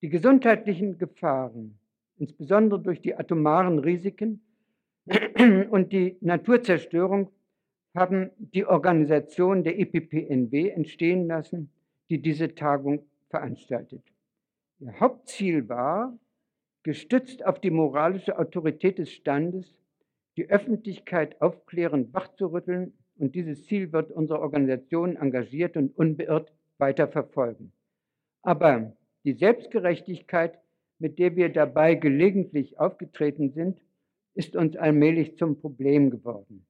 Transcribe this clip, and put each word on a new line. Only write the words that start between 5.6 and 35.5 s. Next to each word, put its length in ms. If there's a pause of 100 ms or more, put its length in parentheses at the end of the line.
und 220
die 300
Naturzerstörung, 1080 (640)
haben 420
die 280
Organisation 960
der 140
E 80
P 160
P 260
N 240
W 180
entstehen 580
lassen, 420 (400)
die 120
diese 340
Tagung 500 (240)
veranstaltet. 720 (760)
Ihr 200
Hauptziel 680
war, 480 (640)
gestützt 640
auf 160
die 80
moralische 680
Autorität 600
des 140
Standes, 680 (580)
die 120
Öffentlichkeit 920
aufklärend 720
wachzurütteln, 800 (240)
und 180
dieses 300
Ziel 280
wird 180
unsere 280
Organisation 760
engagiert 640
und 180
unbeirrt 560 (280)
weiter 280
verfolgen. 640 (680)
Aber 560 (260)
die 100
Selbstgerechtigkeit, 1200 (400)
mit 220
der 160
wir 140
dabei 440
gelegentlich 840
aufgetreten 720
sind, 280 (540)
ist 220
uns 200
allmählich 600
zum 220